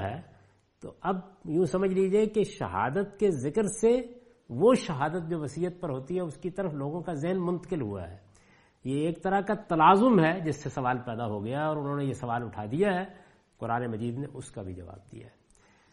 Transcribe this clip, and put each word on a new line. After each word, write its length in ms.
ہے، 180
تو 200
اب 140
یوں 200
سمجھ 280
لیجئے 320
کہ 180
شہادت 760
کے 120
ذکر 320
سے 200
وہ 240
شہادت 560
جو 100
وصیت 420
پر 80
ہوتی 260
ہے، 60
اس 160
کی 120
طرف 240
لوگوں 280
کا 120
ذہن 240
منتقل 440
ہوا 280
ہے۔ 80
یہ 240
ایک 160
طرح 180
کا 120
تلازم 680
ہے 220
جس 140
سے 140
سوال 280
پیدا 280
ہو 200
گیا 200
اور 120
انہوں 200
نے 80
یہ 80
سوال 300
اٹھا 220
دیا 280
ہے، 100
قرآن 280
مجید 340
نے 140
اس 180
کا 100
بھی 120
جواب 380
دیا 160
ہے۔ 180